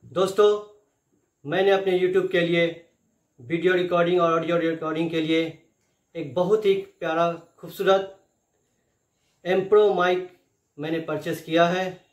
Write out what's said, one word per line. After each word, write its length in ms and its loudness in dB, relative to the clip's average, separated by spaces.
दोस्तों, 360 2
मैंने 260 2
अपने 280 0
YouTube 320 0
के 100 2
लिए 240 0
वीडियो 340 -2
रिकॉर्डिंग 480 2
और 120 2
ऑडियो 260 0
रिकॉर्डिंग 520 -4
के 100 -2
लिए 200 0
एक 180 -10
बहुत 320 0
ही 80 4
प्यारा, 320 0
खूबसूरत 580 -2
Empro 480 4
mic 380 0
मैंने 240 -6
purchase 420 -6
किया 240 2
है। 220 -2